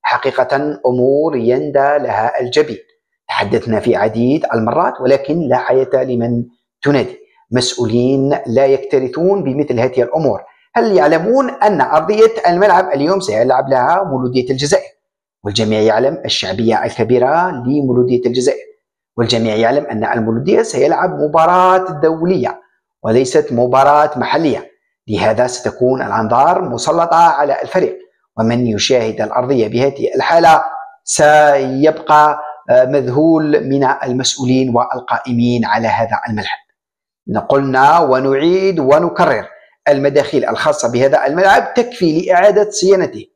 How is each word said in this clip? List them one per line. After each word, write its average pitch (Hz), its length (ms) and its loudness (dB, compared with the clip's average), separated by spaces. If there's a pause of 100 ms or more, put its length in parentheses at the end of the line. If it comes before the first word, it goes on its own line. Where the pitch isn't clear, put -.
حقيقة 135 840 -2
أمور 139 500 0
يندى 139 640 0
لها 117 420 -2
الجبين، 123 380 -2 (500)
تحدثنا 107 520 -4
في 117 160 0
عديد 117 580 -2
المرات، 120 460 -2
ولكن 139 480 0
لا 123 80 2
حياة 127 380 0
لمن 120 500 -2 (380)
تنادي. 143 360 -2 (320)
مسؤولين 127 960 0
لا 127 200 2
يكترثون 143 800 0
بمثل 135 360 -2
هذه 131 220 0
الأمور. 127 400 -2 (320)
هل 226 220 2
يعلمون 175 540 2
أن 202 300 0
أرضية 202 520 2 (160)
الملعب 185 440 2
اليوم 156 280 0
سيلعب 127 480 0
لها 139 360 2
مولودية 127 460 -2
الجزائر؟ 143 380 -2 (560)
والجميع 107 360 -2
يعلم 117 440 0
الشعبية 110 600 -2
الكبيرة 127 680 0
لمولودية 123 760 0
الجزائر، 127 380 -2 (520)
والجميع 113 380 -2
يعلم 127 320 0
أن 110 180 -6
المولودية 123 580 0
سيلعب 160 560 -2
مباراة 175 600 2
دولية 160 840 -2 (420)
وليست 131 500 0
مباراة 139 680 2
محلية، 123 520 -2 (380)
لهذا 107 380 0
ستكون 127 560 -2
الأنظار 120 600 0
مسلطة 165 540 -2
على 151 460 2
الفريق، - 360 -2 (400)
ومن 120 280 0
يشاهد 110 540 -2
الأرضية 123 480 -2
بهذه 127 480 -2
الحالة 165 460 4 (420)
سيبقى، 151 1400 2 (300)
آه، 127 140 6
مذهول 147 840 2
من 139 160 0 (200)
المسؤولين 127 720 0
والقائمين 120 880 -2
على 113 240 -2
هذا 117 400 -2
الملعب. - 300 -6 (680)
نقولنا 139 720 2
ونعيد 156 840 0
ونكرر، 147 680 0 (400)
المداخيل 139 560 0
الخاصة 123 480 -2
بهذا 135 340 2
الملعب 190 480 2
تكفي 180 460 0
لإعادة 196 500 2
صيانته. 185 640 0